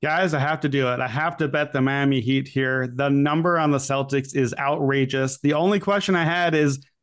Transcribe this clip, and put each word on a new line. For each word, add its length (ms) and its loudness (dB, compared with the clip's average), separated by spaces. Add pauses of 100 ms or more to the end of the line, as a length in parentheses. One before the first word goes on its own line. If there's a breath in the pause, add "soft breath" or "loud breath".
Guys, 320 0
I 60 0
have 200 -2
to 80 0
do 200 0
it. 100 0
I 80 -2
have 300 -4
to 100 -2
bet 260 -2
the 100 0
Miami 400 2
Heat 260 0
here. 400 -2
The 220 -2
number 480 2
on 120 2
the 80 2
Celtics 560 -2
is 240 0
outrageous. 840 0
The 120 2
only 260 2
question 380 0
I 80 0
had 300 0
is, 300 0 (180 loud breath)